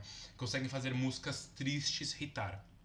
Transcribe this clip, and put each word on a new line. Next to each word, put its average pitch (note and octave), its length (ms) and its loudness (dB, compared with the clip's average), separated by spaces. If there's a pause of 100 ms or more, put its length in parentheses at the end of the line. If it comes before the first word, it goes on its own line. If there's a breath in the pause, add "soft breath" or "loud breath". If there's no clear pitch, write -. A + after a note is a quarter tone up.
(360 loud breath)
conseguem C3 320 0
fazer C3 240 0
músicas C3 600 2
tristes D3 680 2
hitar. G2+ 440 -2 (200)